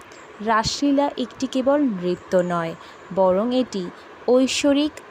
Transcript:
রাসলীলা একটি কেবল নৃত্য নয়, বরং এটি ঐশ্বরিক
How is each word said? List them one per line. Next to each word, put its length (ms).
রাসলীলা 560
একটি 300
কেবল 260
নৃত্য 340
নয়, 200
বরং 280
এটি 220
ঐশ্বরিক 580